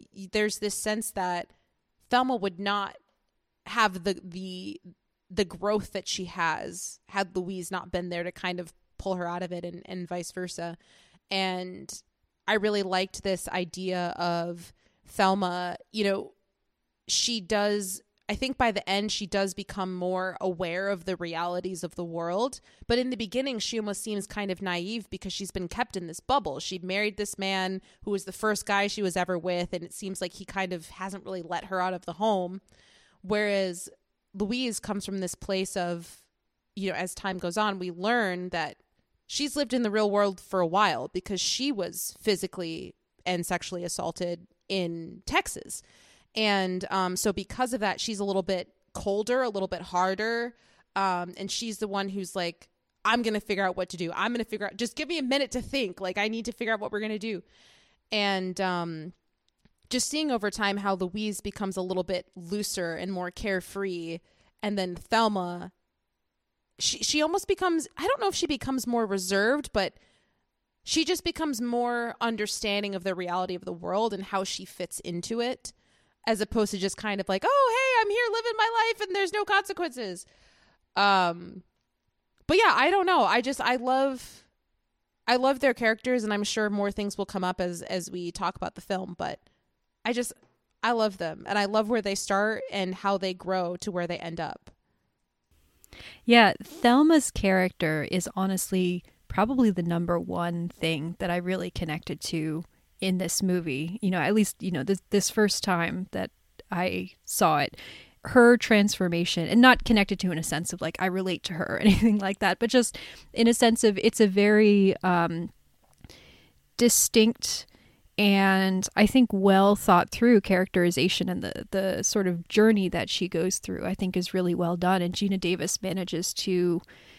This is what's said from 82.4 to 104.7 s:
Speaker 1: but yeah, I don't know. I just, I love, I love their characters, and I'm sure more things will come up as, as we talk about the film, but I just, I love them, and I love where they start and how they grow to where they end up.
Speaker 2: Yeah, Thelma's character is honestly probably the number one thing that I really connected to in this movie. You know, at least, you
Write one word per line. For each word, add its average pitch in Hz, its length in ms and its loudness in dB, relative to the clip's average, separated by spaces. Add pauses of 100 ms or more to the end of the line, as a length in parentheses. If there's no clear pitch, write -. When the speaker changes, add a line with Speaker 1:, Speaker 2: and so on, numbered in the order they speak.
Speaker 1:
but 330 120 6
yeah, 403 160 6
I 277 160 4
don't 381 160 4
know. 339 180 4
I 202 160 4
just, 247 200 -4
I 247 160 2
love, 262 680 -2 (800)
I 240 100 4
love 262 240 2
their 262 140 4
characters, 233 500 0
and 214 80 0
I'm 208 120 0
sure 214 240 0
more 202 220 0
things 202 260 -6
will 196 100 -4
come 185 160 -4
up 180 160 -2
as, 180 240 -4
as 180 280 -6
we 175 200 -6
talk 180 240 -4
about - 200 -8
the - 60 -16
film, 185 360 -6
but - 240 -8 (640)
I 240 80 0
just, 240 200 -4 (500)
I 226 100 2
love 214 260 2
them, 160 280 -8
and 202 120 0
I 202 60 2
love 214 240 0
where 226 140 0
they 196 120 -2
start 202 560 0
and 190 240 -2
how 196 220 0
they 185 160 -2
grow 180 440 -2
to 208 140 -8
where 175 160 -2
they 170 120 -4
end 165 220 -8
up. - 300 -8 (1500)
Speaker 2:
Yeah, 233 280 8 (100)
Thelma's 294 680 6
character 185 800 2
is - 240 0
honestly 185 680 0 (260)
probably 233 420 4
the 180 120 0
number 170 360 0
one 170 500 -4
thing 160 500 -4
that 185 120 -2
I 175 60 0
really 180 340 -2
connected - 520 -6
to 156 420 -4 (360)
in 185 180 0
this 180 240 -2
movie. 170 600 0
You 190 80 2
know, 185 100 0
at 160 140 2
least, 214 280 2
you 185 80 -2